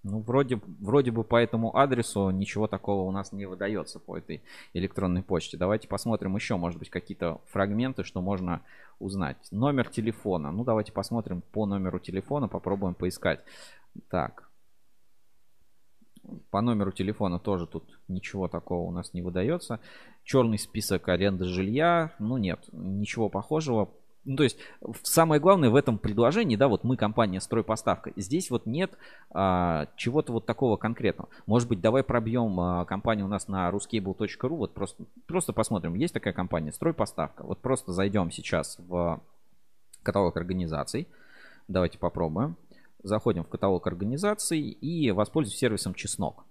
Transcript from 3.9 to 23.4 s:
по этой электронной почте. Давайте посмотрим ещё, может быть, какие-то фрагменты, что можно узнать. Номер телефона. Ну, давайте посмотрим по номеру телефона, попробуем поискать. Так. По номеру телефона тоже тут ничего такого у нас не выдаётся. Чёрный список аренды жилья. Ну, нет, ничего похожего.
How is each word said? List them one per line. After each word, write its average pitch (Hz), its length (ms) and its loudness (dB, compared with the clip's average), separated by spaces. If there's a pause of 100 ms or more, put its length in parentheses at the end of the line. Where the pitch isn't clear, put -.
по 90 180 -10
этой - 240 -10 (320)
электронной 92 480 0
почте. 87 360 -2
Давайте 98 320 0
посмотрим 101 480 -2
ещё, 110 200 -2
может 85 220 -2
быть, - 100 -12
какие-то 90 580 -6
фрагменты, 101 580 -2
что - 160 -6
можно 92 400 -2 (380)
узнать. 95 360 -4 (160)
Номер 127 380 0
телефона. 98 600 -2
Ну, 98 140 -4
давайте 110 300 0
посмотрим 98 580 -4
по 107 140 -2
номеру 95 340 -2
телефона, 110 480 -4
попробуем 98 460 -4
поискать. - 480 -2 (680)
Так. - 400 -6 (2000)
По 98 100 2
номеру 107 320 2
телефона 98 440 -2
тоже 90 300 -2
тут - 160 -10 (240)
ничего 92 400 -4
такого 87 400 -4
у 90 40 -6
нас 87 220 -8
не 90 80 -6
выдаётся. 104 600 -2 (420)
Чёрный 117 340 4
список - 520 -2
аренды 92 340 2
жилья. 135 760 2
Ну, 113 200 -2
нет, 95 340 -2
ничего 101 560 -2
похожего. 113 640 0 (400)